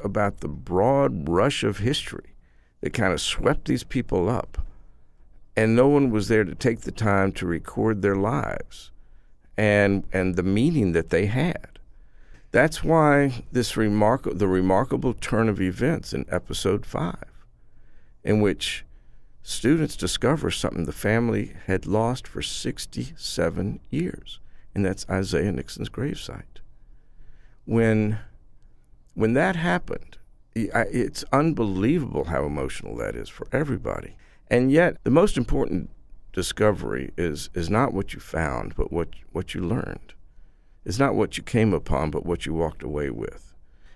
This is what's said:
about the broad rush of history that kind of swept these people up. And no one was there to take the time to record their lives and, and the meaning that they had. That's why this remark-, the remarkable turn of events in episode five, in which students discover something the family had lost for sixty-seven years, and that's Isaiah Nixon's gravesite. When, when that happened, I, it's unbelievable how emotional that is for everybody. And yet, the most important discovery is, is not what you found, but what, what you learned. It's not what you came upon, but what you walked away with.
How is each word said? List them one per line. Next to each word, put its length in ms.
about 380
the 80
broad 800
rush 360
of 160
history 560
that 140
kind 180
of 80
swept 460
these 180
people 460
up. 300
And 180
no 140
one 200
was 200
there 160
to 100
take 260
the 100
time 420
to 120
record 560
their 140
lives 760
and, 540
and 240
the 80
meaning 480
that 200
they 160
had. 520
That's 320
why 680
this 260
remark-, 500
the 100
remarkable 640
turn 340
of 140
events 520
in 160
episode 560
five, 600
in 180
which 440
students 520
discover 560
something 320
the 80
family 640
had 180
lost 420
for 140
sixty-seven 1400
years, 500
and 120
that's 240
Isaiah 440
Nixon's 360
gravesite. 680
When, 560
when 200
that 220
happened, 640
I, 260
it's 400
unbelievable 920
how 200
emotional 520
that 180
is 140
for 240
everybody. 640
And 220
yet, 320
the 80
most 260
important 520
discovery 840
is, 360
is 160
not 240
what 200
you 60
found, 560
but 160
what, 180
what 240
you 60
learned. 520
It's 160
not 160
what 200
you 80
came 300
upon, 380
but 160
what 180
you 80
walked 300
away 260
with. 460